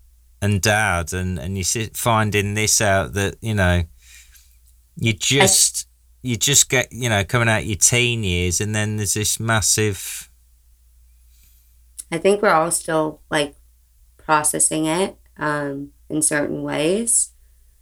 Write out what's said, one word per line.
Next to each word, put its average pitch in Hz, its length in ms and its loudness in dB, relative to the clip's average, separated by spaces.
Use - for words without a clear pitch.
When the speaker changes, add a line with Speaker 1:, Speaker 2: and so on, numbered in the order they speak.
Speaker 1:
and 101 220 0
dad, 101 500 2
and, 92 260 -4
and 98 200 -6
you 92 60 -4
sit - 320 -4
finding 104 580 2
this 107 260 0
out 98 320 2
that, 98 300 -2
you 113 120 -4
know, 90 280 4
you 113 140 0
Speaker 2:
I 104 60 -2
Speaker 1:
just, - 680 2
you 123 140 -4
just - 340 2
get, 127 200 0
you 120 200 -6
know, 101 120 2
coming 117 280 2
out 101 160 0
your 101 100 -4
teen 120 480 2
years, 90 380 0
and 107 120 -4
then 107 220 -2
there's 104 180 -4
this - 240 -2
massive 107 920 -2
Speaker 2:
I 170 80 -4
think 196 220 2
we're 208 100 4
all 165 200 4
still, 156 500 -2
like, 147 260 -2
processing - 680 0
it, 170 300 -2
um, 143 520 -4
in 151 140 -2
certain 147 400 -2
ways. 156 680 -2